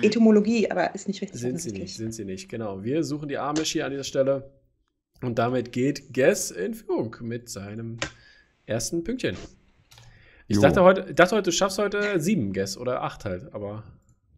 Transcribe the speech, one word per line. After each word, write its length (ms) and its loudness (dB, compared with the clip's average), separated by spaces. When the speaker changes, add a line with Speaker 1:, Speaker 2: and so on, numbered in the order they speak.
Speaker 1:
Etymologie, 680 6
aber 240 0
ist 140 -12
nicht 140 -6
richtig 180 -8
Speaker 2:
Sind 220 -4
sie 80 -8
Speaker 1:
offensichtlich. 140 -8
Speaker 2:
nicht, 120 -12
sind 180 -8
sie 120 -10
nicht. 240 -10
Genau, 340 -8
wir 220 0
suchen 240 -6
die 80 -4
Amish 340 -2
hier 140 -2
an 60 -6
dieser 120 -6
Stelle. 480 0
Und 180 -2
damit 320 0
geht 420 -2
Guess 380 2
in 220 -6
Führung 480 -4
mit 260 -8
seinem 480 -10
ersten 400 -4
Pünktchen. 320 -4
Ich 100 0
Speaker 3:
Jo. 60 4
Speaker 2:
dachte 200 6
heute, 300 6
dachte 240 6
heute, 120 0
du 60 2
schaffst 220 0
heute 420 0
sieben 320 0
Guess 260 -4
oder 260 -4
acht 200 -8
halt, 300 -8
aber 300 -8